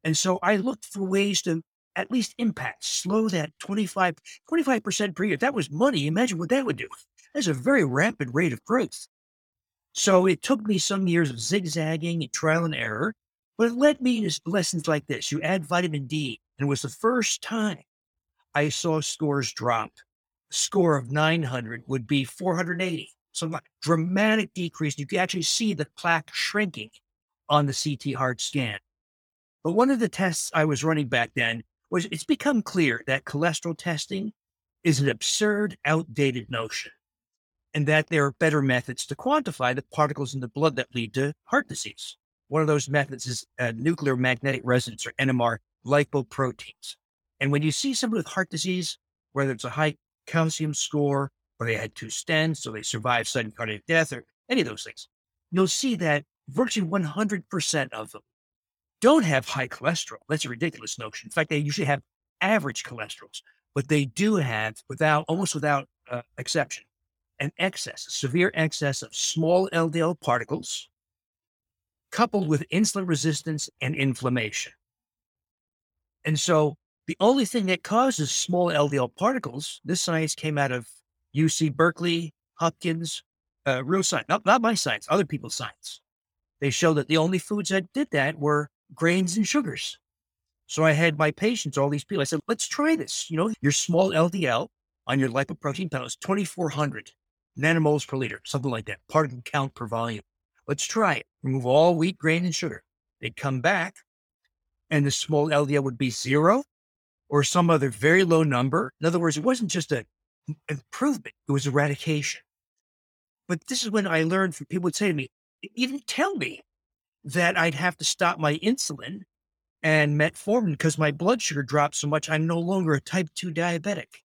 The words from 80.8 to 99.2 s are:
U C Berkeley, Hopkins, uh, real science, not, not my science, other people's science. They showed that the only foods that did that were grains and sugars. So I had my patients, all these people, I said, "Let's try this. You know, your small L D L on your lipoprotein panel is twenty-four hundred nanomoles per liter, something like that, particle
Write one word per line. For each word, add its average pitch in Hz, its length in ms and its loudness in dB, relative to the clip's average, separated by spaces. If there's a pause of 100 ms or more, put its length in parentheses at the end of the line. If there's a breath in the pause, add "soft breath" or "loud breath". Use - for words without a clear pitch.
U 156 140 4
C 156 220 2
Berkeley, 170 640 0 (220)
Hopkins, 165 640 -2 (460)
uh, 131 180 0
real 185 160 0
science, 156 260 -2
not, - 160 0
not 226 160 6
my 226 140 2
science, 120 340 -2
other 180 160 2
people's - 300 -6
science. - 480 -12 (580)
They 139 120 0
showed 165 240 4
that - 120 0
the 156 100 4
only 175 200 2
foods 208 320 -4
that 190 240 -2
did 277 160 -2
that 151 300 0
were 147 320 2 (240)
grains 180 420 2
and 208 100 2
sugars. - 520 -4 (640)
So - 180 -2
I 160 100 6
had 160 220 4
my 151 140 2
patients, 196 480 -2
all 139 120 2
these 147 140 -2
people, 185 180 -2
I - 20 2
said, 151 240 -2
"Let's - 200 -2
try 311 280 2
this. - 340 -6
You 160 80 -2
know, 214 240 0
your 143 100 4
small 190 420 2
L 165 160 4
D 175 180 -2
L 120 240 0 (340)
on 135 140 2
your 131 100 4
lipoprotein 143 640 -4
panel 127 160 -4
is - 80 -10
twenty-four 180 540 -2
hundred 139 420 -4 (440)
nanomoles 151 520 2
per 135 100 -4
liter, 110 280 -4
something 135 260 -2
like 110 140 -6
that, 101 120 -8 (100)
particle 127 380 0